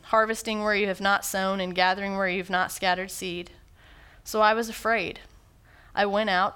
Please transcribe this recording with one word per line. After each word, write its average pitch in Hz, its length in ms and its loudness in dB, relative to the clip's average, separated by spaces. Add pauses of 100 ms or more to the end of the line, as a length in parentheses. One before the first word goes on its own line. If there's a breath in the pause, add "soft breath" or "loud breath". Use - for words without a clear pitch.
harvesting 220 600 0
where 208 100 0
you 202 140 2
have 190 140 -4
not 196 240 2
sown 190 340 -2
and 180 160 -4
gathering 190 400 2
where 196 140 0
you've 180 200 -4
not 185 220 0
scattered 185 400 -2
seed. 175 400 -8 (720 loud breath)
So 220 180 -2
I 214 120 6
was 226 160 -2
afraid. 220 500 -2 (760 soft breath)
I 202 120 2
went 208 240 0
out 185 260 2